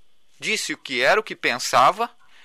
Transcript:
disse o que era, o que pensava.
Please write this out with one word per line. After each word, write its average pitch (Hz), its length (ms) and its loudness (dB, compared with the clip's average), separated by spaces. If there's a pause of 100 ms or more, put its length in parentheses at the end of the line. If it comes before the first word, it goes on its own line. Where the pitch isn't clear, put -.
(400)
disse 175 340 -6
o 143 40 -10
que 123 240 -6
era, 170 180 4
o 220 40 -4
que - 120 -12
pensava. 143 760 0 (360)